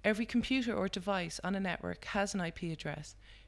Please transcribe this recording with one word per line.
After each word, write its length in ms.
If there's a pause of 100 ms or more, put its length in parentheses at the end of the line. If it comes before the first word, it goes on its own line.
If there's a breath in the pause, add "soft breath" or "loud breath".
Every 220
computer 480
or 120
device 560
on 120
a 60
network 440
has 300
an 80
I 80
P 220
address. 440 (320 loud breath)